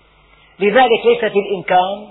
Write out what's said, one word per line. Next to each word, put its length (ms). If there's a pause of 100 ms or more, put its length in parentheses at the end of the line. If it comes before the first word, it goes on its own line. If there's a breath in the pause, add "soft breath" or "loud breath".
(580 soft breath)
لذلك 480
ليس 120
في 200
الإمكان 720